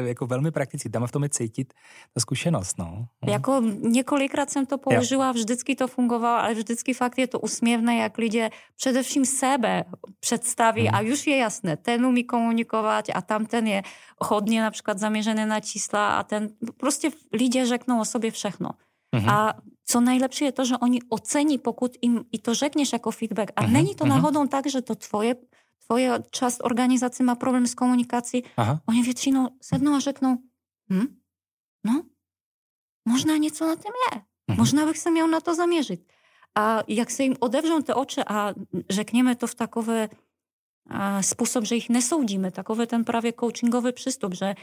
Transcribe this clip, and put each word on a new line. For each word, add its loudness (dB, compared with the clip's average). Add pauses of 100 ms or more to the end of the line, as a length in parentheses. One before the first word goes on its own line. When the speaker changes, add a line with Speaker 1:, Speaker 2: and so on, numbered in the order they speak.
Speaker 1:
jako -4
velmi -2
praktický. -4
Tam -2
v -6
tom 0
je 0
cítit -6 (420)
ta -2
zkušenost, -2
no. -6
Mhm. -6
Speaker 2:
Jako 2 (220)
několikrát 0
jsem -2
to -6
Speaker 1:
Jo. -2
Speaker 2:
použila, 2
vždycky -2
to 0
fungovalo, 0
ale 0
vždycky -4
fakt -2
je 2
to -4
úsměvné, 0
jak -2
lidé 0 (260)
především 0
sebe 0 (360)
představí 0
Speaker 1:
Mhm. 2
Speaker 2:
a 2 (120)
už -4
je 2
jasné, -2
ten 0
umí 2
komunikovat 0 (100)
a -4
tam -2
ten 0
je 0 (380)
hodně 2
například -4
zaměřený 0
na 0
čísla -2
a -2
ten, -4 (280)
prostě -2 (220)
lidé 2
řeknou 0
o -2
sobě -2
všechno. -6 (440)
Speaker 1:
Mhm. 2
Speaker 2:
A 4 (300)
co 2
nejlepší 2
je 0
to, -2
že 0
oni 2 (100)
ocení, 0
pokud -4 (100)
jim 0
i -4
to -2
řekneš 0
jako -2
feedback. -4
A 0
Speaker 1:
Mhm, 2
Speaker 2:
není 4
to -2
Speaker 1:
mhm. 4
Speaker 2:
náhodou 4
tak, -2
že -2
to -4
tvoje, -2 (500)
tvoje 0
část -2
organizace 2
má 2
problém 2
s -4
komunikací. 0 (120)
Speaker 1:
Aha. 2
Speaker 2:
Oni 4
většinou 0 (140)
sednou 2
a 2
řeknou, 0 (560)
"Hm? 2 (800)
No, 0 (1080)
možná 2
něco 0
na 0
tom -10 (220)
je. -10 (280)
Speaker 1:
Mhm. 0
Speaker 2:
Možná 4
bych 0
se 0
měl 4
na 2
to -2
zaměřit." 0 (480)
A 2 (100)
jak -2
se -2
jim 2
otevřou 2
ty -2
oči -2
a -2 (360)
řekněme 2
to -4
v -6
takové, -2 (800)
a -2
způsob, -2
že -2
jich -2
nesoudíme, 0
takové -4
ten 0
právě -2
coachingový 0
přístup, -6
že -4